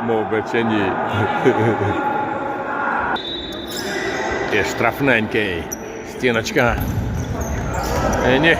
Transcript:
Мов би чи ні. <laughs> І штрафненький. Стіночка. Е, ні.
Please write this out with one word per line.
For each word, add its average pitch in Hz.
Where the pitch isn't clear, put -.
Мов 110
би 110
чи 117
ні. 107
<laughs> 127
І 101
штрафненький. 110
Стіночка. 120
Е, 127
ні. 160